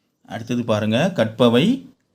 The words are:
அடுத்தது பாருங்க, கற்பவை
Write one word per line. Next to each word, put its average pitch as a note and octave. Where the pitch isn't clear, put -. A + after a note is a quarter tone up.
அடுத்தது A2+
பாருங்க, A2
கற்பவை A#2+